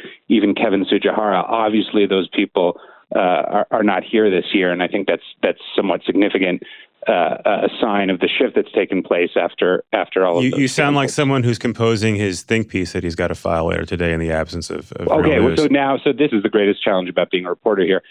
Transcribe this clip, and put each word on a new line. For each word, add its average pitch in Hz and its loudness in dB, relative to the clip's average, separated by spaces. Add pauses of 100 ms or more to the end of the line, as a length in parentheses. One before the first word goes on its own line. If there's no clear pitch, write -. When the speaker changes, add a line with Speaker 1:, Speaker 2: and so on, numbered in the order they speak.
(280)
Speaker 1:
even 101 4
Kevin 98 0
Tsujihara. 98 0
Obviously, 107 0
those 95 0
people, 92 -2 (380)
uh, - 2
are, 92 0
are 113 0
not 95 0
here 107 2
this 90 0
year, 92 2
and 90 -2
I 87 0
think 101 -4
that's, 87 -2 (180)
that's 90 0 (160)
somewhat 92 0
significant, 95 0 (440)
uh, 87 0
a 98 0 (140)
sign 101 0
of 92 -2
the 90 0
shift - -2
that's 101 0
taken 90 0
place 87 0
after, 90 0
after 95 0
all 87 2
of 87 2
Speaker 2:
You, 131 0
Speaker 1:
those - -2
Speaker 2:
you 135 2
sound 143 0
like 139 0
Speaker 1:
scandals. - -8
Speaker 2:
someone 139 0
who's 117 0
composing 113 0
his 98 -2
think 113 -2
piece 90 -4
that 87 -4
he's 82 -4
gotta 85 -2
file 82 -2
later 85 -2
today 85 -2
in 82 -2
the 82 -2
absence 80 -4
of, 80 -10
of - -10
real 156 2
Speaker 1:
Okay, 156 2
well, - 4
Speaker 2:
news. 131 2
Speaker 1:
so 147 4
now, 139 2
so 139 2
this 143 0
is 104 0
the 107 0
greatest 104 2
challenge 92 0
about 87 -2
being 90 -2
a 90 -4
reporter 98 0
here. 90 2